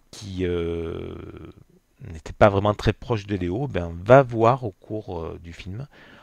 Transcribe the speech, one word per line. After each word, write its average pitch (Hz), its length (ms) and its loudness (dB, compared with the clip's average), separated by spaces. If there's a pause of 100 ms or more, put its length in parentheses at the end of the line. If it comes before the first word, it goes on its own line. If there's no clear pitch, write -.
(120)
qui, 92 340 -6
euh, 85 720 -4 (840)
n'était - 320 -14
pas 110 160 8
vraiment 101 240 2
très 107 200 0
proche 104 320 -6
de 101 100 -4
Léo, 92 320 -2
ben, 87 360 -6
va 127 200 8
voir 120 400 2
au 104 80 -6
cours, 101 480 -10
euh, 82 240 -10
du 82 100 -14
film 107 340 -12 (360)